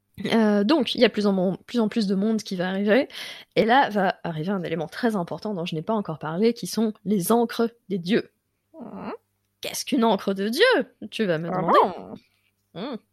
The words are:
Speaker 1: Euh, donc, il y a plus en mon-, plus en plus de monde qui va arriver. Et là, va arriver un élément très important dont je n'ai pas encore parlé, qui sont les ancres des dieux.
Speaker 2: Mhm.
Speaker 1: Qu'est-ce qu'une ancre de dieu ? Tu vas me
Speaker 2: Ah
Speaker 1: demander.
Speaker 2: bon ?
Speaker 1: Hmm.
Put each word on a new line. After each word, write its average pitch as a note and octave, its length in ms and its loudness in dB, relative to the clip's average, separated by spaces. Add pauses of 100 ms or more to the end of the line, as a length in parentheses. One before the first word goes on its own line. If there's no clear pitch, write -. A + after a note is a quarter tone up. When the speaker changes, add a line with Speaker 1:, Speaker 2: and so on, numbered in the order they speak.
(320)
Speaker 1:
Euh, G#3 320 4
donc, C4 320 2
il - 40 0
y B3 40 6
a G#3+ 40 6
plus G#3 200 0
en G3 40 2
mon-, F#3+ 240 0
plus - 220 -6
en G#3+ 100 2
plus G#3 200 0
de G3 80 0
monde G#3+ 260 0
qui - 140 -8
va F3+ 120 -2
arriver. G#3+ 380 4 (480)
Et F3+ 100 4
là, B3 260 6
va G3 340 0
arriver E3 260 -4
un F#3+ 140 -2
élément E3 240 -4
très A3+ 260 -2
important F#3 400 -4
dont E3+ 100 -4
je F3 120 -6
n'ai D#3 60 -4
pas A3 120 -4
encore F#3 240 -4
parlé, F3+ 340 0
qui G#3 140 -8
sont G#3+ 260 -2 (120)
les F#3 260 0
ancres A#3 400 2 (180)
des F#3+ 100 -4
dieux. F3 340 0 (480)
Speaker 2:
Mhm. G3 320 -12 (480)
Speaker 1:
Qu'est-ce - 240 -8
qu'une C4+ 180 0
ancre G3+ 320 2
de G3 140 -4
dieu ? C#4+ 160 2 (480)
Tu A3+ 140 -2
vas E3 120 0
me E3+ 100 -6
Speaker 2:
Ah F3+ 100 -4
Speaker 1:
demander. - 200 4 (960)
Speaker 2:
bon ? E3 60 -12
Speaker 1:
Hmm. B3 160 -10 (160)